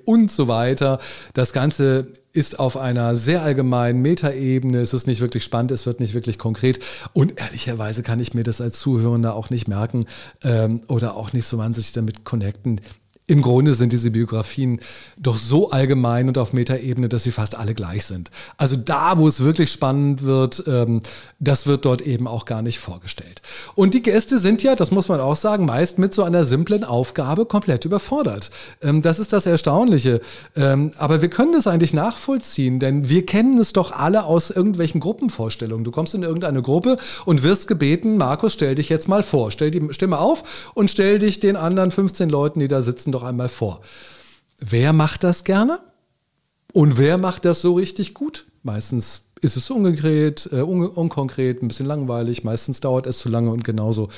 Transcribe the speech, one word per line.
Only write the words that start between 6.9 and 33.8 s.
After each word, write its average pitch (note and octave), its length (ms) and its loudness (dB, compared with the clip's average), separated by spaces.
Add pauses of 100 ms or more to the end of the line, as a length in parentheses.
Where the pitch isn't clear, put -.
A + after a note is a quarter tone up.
Und D#3+ 260 2
ehrlicherweise A2+ 640 -6
kann A#2 160 -2
ich A#2+ 140 -6
mir A#2 100 -2
das A2+ 160 -4
als A#2+ 200 -6
Zuhörender A#2 560 2
auch A2+ 140 -10
nicht A#2+ 180 -4
merken, A2 380 -2 (380)
ähm, A2+ 440 2
oder A#2 280 -2
auch G#2+ 160 -10
nicht B2 140 -2
so A#2+ 120 -6
wahnsinnig A2+ 360 -4
damit A2 320 -4
connecten. G#2+ 560 -4 (460)
Im D3 140 6
Grunde C3 320 4
sind A#2 180 2
diese A#2 200 0
Biografien A2+ 680 -2 (380)
doch C3 180 -2
so A#2+ 360 0
allgemein C3 560 2
und C3 100 0
auf B2 160 -2
Metaebene, B2 560 -2
dass A#2+ 140 -2
sie B2 80 -2
fast G#2+ 260 -4
alle A2+ 160 -4
gleich G2+ 320 -6
sind. F2+ 240 -10 (260)
Also C3+ 200 0
da, D#3 420 0
wo D#3 100 6
es C#3+ 120 2
wirklich D3+ 320 2
spannend C#3 500 0
wird, C3+ 460 0
ähm, A#2 340 2 (380)
das C#3+ 260 2
wird C#3 200 0
dort B2+ 180 2
eben B2 240 -2
auch A#2 180 -8
gar A2 160 -6
nicht A2+ 160 -4
vorgestellt. - 640 -14 (320)
Und F#3+ 220 4
die A#3+ 80 2
Gäste A3+ 340 2
sind G3+ 240 2
ja, C4+ 140 4
das E3 160 0
muss F#3+ 160 2
man D#3 140 0
auch C#3 160 0
sagen, G#3 280 0
meist C#3 320 0
mit F#3+ 160 2
so G#3 80 0
einer F3 240 4
simplen D3 380 0
Aufgabe C#3 640 -2
komplett F3 360 0
überfordert. F3 680 -2 (320)
Ähm, D3+ 180 4
das E3 160 2
ist G#3+ 160 -4
das G3+ 140 2
Erstaunliche. D#3 760 4 (340)
Ähm, C#3 440 2
aber D3+ 240 2
wir F3 80 2
können D#4+ 240 2
es C#4 100 4
eigentlich E3+ 300 2
nachvollziehen, D3+ 840 -2
denn C3+ 300 0
wir F3+ 160 4
kennen A#3+ 320 4
es A3+ 160 2
doch F3+ 180 0